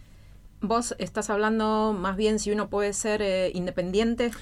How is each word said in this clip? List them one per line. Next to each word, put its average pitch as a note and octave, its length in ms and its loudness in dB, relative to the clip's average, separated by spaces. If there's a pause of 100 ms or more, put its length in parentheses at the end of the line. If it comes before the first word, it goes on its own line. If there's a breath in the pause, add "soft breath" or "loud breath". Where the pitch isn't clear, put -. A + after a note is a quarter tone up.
(600 soft breath)
Vos A3+ 380 0
estás G3+ 300 -4
hablando G#3+ 680 2
más F#3 200 -2
bien G#3+ 200 2
si G#3 140 -2
uno G#3 180 0
puede G3+ 220 0
ser, G#3+ 300 0
eh, F#3 320 2
independiente F#3 760 0 (120)